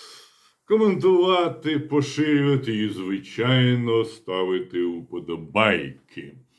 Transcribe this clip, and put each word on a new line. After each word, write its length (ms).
коментувати, 1120
поширювати 1000
і, 120
звичайно, 1160
ставити 800
вподобайки. 1500